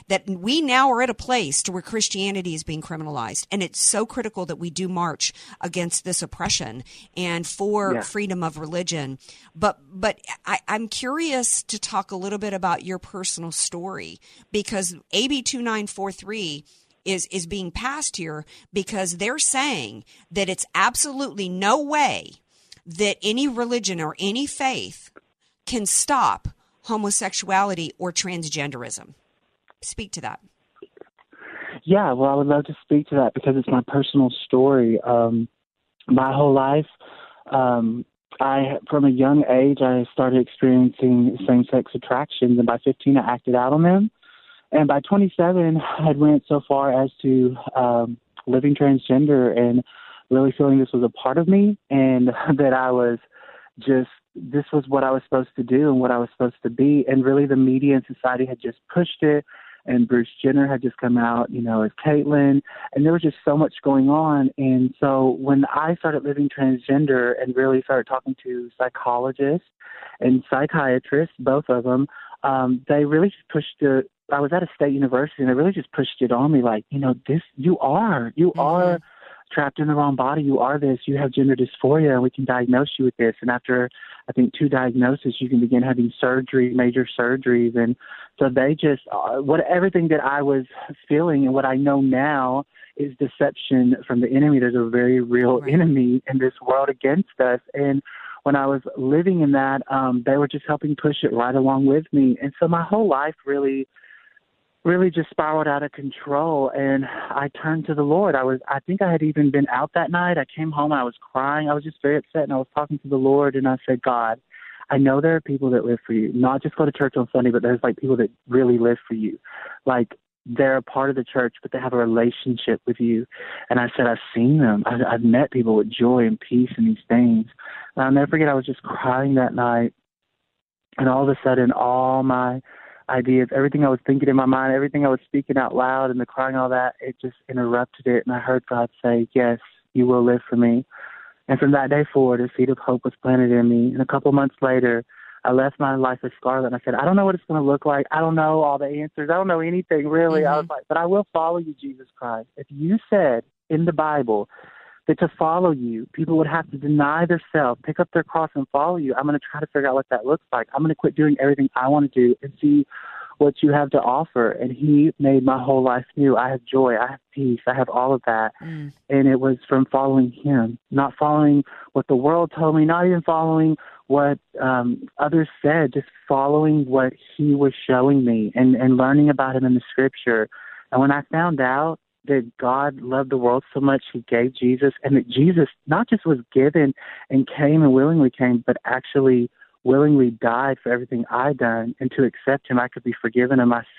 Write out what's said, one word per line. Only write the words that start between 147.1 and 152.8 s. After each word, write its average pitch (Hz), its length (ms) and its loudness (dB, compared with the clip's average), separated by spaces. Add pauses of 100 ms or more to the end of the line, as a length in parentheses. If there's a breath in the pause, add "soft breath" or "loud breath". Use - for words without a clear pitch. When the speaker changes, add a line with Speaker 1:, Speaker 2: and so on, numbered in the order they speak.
Speaker 3:
know 202 100 2
what 190 100 0
it's 175 120 -10
gonna 156 140 -2
look 143 240 0
like. 139 240 0
I 156 100 -2
don't 160 140 0
know 156 300 2
all 143 160 0
the 143 80 -4
answers. 147 420 -8
I 165 60 0
don't 190 120 -2
know 170 120 0
anything, 165 480 -2
really." 160 360 2
I 147 140 2
was 151 60 -2
Speaker 1:
Mm-hmm. 165 100 -12
Speaker 3:
like, 135 140 -10
"But 156 100 -2
I 165 80 -2
will 185 260 0
follow 165 260 -2
you, 160 220 -8
Jesus 131 280 -14 (100)
Christ. 117 400 -8
If 117 140 -16
you 156 260 -2 (100)